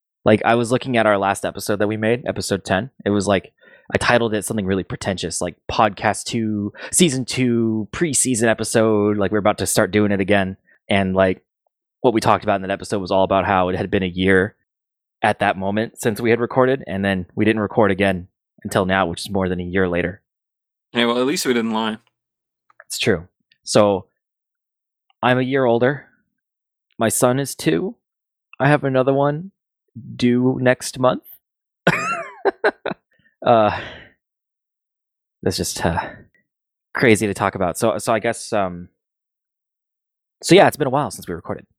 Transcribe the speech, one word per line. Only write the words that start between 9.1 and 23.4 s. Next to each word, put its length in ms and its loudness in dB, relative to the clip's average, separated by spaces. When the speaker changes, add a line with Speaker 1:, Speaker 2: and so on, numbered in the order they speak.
Speaker 1:
Like, 140 0
we're 60 0
about 220 0
to 80 -2
start 240 0
doing 200 2
it 80 0
again. 380 0
And, 260 0
like, 300 2
what 140 2
we 60 2
talked 220 2
about 120 2
in 80 -6
that 80 -6
episode 300 -4
was 100 -4
all 120 4
about 220 2
how 240 2
it 60 -2
had 160 -4
been 100 0
a 60 -2
year 480 2
at 160 2
that 180 0
moment 440 -4
since 180 -2
we 120 2
had 80 2
recorded, 480 0
and 180 -4
then 300 -2
we 100 0
didn't 160 2
record 300 2
again 380 -2
until 220 0
now, 200 2
which 160 -6
is 80 -12
more 180 -2
than 120 -4
a 40 -6
year 240 0
later. 360 -4
Speaker 2:
Yeah, 140 0
well, 140 0
at 80 0
least 180 -4
we 80 0
didn't 200 0
lie. 240 -4
Speaker 1:
It's 100 -10
true. 300 -2